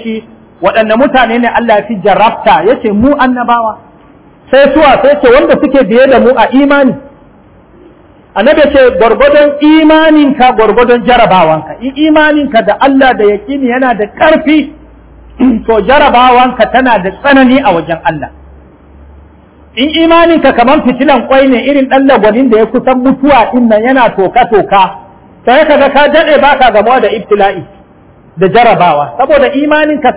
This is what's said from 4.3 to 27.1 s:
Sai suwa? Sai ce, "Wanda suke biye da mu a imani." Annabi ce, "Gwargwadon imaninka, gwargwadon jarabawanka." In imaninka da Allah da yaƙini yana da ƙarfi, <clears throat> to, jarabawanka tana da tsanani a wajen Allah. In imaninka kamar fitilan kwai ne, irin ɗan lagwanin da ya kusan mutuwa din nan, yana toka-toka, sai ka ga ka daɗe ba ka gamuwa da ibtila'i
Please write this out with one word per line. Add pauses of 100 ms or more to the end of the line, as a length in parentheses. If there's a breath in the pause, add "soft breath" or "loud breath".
Sai
suwa?
Sai
ce,
"Wanda
suke
biye
da
mu
a
imani." (1400)
Annabi
ce, (180)
"Gwargwadon
imaninka,
gwargwadon
jarabawanka."
In
imaninka
da
Allah
da
yaƙini
yana
da
ƙarfi, (680)
<clears throat>
to,
jarabawanka
tana
da
tsanani
a
wajen
Allah. (1400)
In (160)
imaninka
kamar
fitilan
kwai
ne,
irin
ɗan
lagwanin
da
ya
kusan
mutuwa
din
nan,
yana
toka-toka, (640)
sai
ka
ga
ka
daɗe
ba
ka
gamuwa
da
ibtila'i (720)